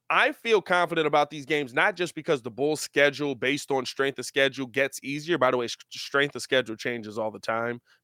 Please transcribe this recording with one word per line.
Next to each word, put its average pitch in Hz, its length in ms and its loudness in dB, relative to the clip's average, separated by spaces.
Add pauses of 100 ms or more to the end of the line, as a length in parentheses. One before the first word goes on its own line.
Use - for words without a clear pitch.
(140)
I 240 200 4
feel 220 280 2
confident 170 460 2
about 147 220 4
these 147 160 -12
games, 147 280 -2
not 180 220 2
just 170 200 -4
because 147 260 -2
the 117 100 -10
Bulls' 143 300 -2
schedule, 143 520 2
based 127 380 -2
on 131 140 0
strength 135 340 -2
of 123 60 -8
schedule, 135 400 0
gets 131 360 -2
easier. 147 360 -4
By 127 140 4
the 127 60 2
way, 120 80 -2
s-, - 120 -8 (120)
strength - 460 -2
of 117 60 -10
schedule 113 340 0
changes 110 420 -6
all 110 140 -2
the 104 80 -14
time 117 400 -4 (240)